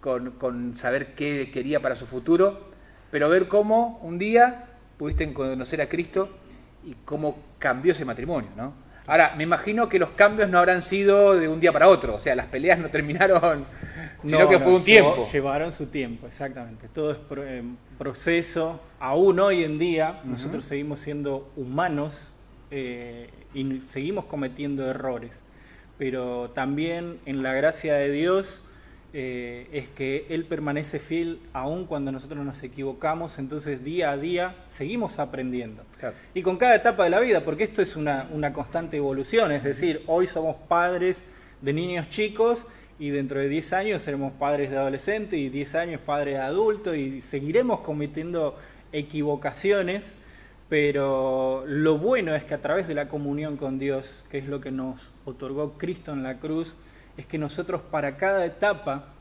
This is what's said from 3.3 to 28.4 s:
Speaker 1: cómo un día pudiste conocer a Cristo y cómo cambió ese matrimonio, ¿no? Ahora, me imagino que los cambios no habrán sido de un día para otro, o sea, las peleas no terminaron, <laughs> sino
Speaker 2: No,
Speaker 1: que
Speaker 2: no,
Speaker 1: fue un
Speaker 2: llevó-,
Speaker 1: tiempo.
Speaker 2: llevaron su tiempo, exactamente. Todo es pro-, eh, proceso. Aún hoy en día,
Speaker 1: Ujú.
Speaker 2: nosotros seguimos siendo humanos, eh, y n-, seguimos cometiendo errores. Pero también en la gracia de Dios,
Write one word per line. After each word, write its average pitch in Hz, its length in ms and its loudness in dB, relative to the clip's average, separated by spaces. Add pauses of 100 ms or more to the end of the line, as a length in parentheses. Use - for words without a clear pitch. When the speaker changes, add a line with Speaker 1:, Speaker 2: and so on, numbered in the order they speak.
Speaker 1:
cómo 220 540 4
un 170 160 -8
día 233 480 4 (320)
pudiste 151 340 -2
conocer 131 480 -4
a 143 80 0
Cristo 175 400 -2 (560)
y 170 100 -14 (100)
cómo 151 340 -4 (200)
cambió 135 340 2
ese 160 120 -2
matrimonio, 123 520 -4
¿no? 127 160 -8 (360)
Ahora, 156 280 6
me 151 80 -2
imagino 208 440 0
que 185 120 2
los 160 100 0
cambios 208 400 6
no 180 80 6
habrán 180 240 6
sido 196 540 6
de 160 120 4
un 160 120 -2
día 165 120 6
para 151 160 10
otro, 131 280 6
o - 20 -6
sea, 135 160 2
las 120 120 -2
peleas 170 340 4
no 156 100 -6
terminaron, 156 760 4 (300)
<laughs> - 300 -14
sino 156 160 4
Speaker 2:
No, 190 80 10
Speaker 1:
que 185 100 10
Speaker 2:
no, 139 60 2
Speaker 1:
fue 185 100 8
un 180 100 4
Speaker 2:
llevó-, 196 300 10
Speaker 1:
tiempo. 117 180 -2
Speaker 2:
llevaron 147 400 0
su 147 140 -8
tiempo, 123 400 -8
exactamente. 117 680 -12
Todo 151 200 -2
es 151 60 -6
pro-, 139 280 -12
eh, 127 160 -10 (360)
proceso. 165 840 -2 (180)
Aún 170 400 4
hoy 190 240 4
en 151 160 -2
día, 165 440 0
Speaker 1:
Ujú. 131 100 -8
Speaker 2:
nosotros 135 320 -8
seguimos 147 360 -6
siendo 143 560 -6
humanos, 147 760 -4 (420)
eh, 120 580 -10 (240)
y 139 60 -6
n-, 131 200 -4
seguimos 151 440 -6
cometiendo 139 680 -6
errores. 123 540 -8 (540)
Pero 123 540 -6
también 165 720 -4
en 135 180 -6
la 131 100 -2
gracia 151 400 0
de 143 160 2
Dios, 180 540 0 (540)